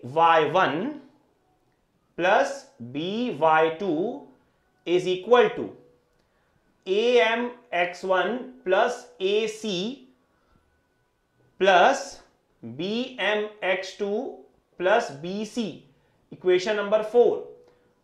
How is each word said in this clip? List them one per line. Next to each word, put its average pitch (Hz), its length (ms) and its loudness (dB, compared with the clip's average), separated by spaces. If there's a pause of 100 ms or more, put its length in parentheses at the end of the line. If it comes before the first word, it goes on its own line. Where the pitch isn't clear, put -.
वाई 160 380 4
वन 156 400 0 (1300)
प्लस 214 340 2 (300)
बी 175 580 -6
वाई 160 300 4 (100)
टू 180 160 -2 (880)
is 175 220 0
equal 220 480 4
to 123 80 -6 (1200)
ए 196 160 0 (160)
एम 233 320 2 (240)
एक्स 175 300 -4
वन 190 320 0 (280)
प्लस 196 400 0 (180)
ए 208 260 0
सी 214 280 -6 (1800)
प्लस 190 460 4 (560)
बी 202 600 -8
एम 214 240 -2 (220)
एक्स 190 300 -4
टू 208 240 -4 (580)
प्लस 208 300 2 (120)
बी 196 240 -8
सी, 214 220 -6 (640)
इक्वेशन 185 440 0
नंबर 208 260 0
फ़ोर। - 680 0 (360)